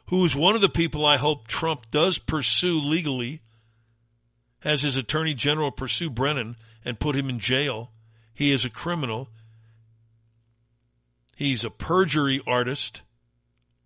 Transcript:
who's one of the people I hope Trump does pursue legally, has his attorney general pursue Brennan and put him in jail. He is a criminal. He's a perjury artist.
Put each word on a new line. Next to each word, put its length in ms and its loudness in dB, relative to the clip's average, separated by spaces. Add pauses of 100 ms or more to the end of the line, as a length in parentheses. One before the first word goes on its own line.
who's 280 4
one 200 4
of 80 2
the 80 6
people 340 0
I 140 4
hope 280 -2
Trump 440 -4
does 260 2
pursue 640 -2
legally, 640 -2 (1160)
has 200 -2
his 160 -2
attorney 380 -2
general 360 0
pursue 380 -6
Brennan 480 -2 (260)
and 160 -6
put 160 0
him 140 -2
in 100 -4
jail. 520 -2 (420)
He 200 2
is 120 2
a 60 -4
criminal. 580 -4 (2000)
He's 260 -2
a 60 -6
perjury 800 0
artist. 560 -2 (840)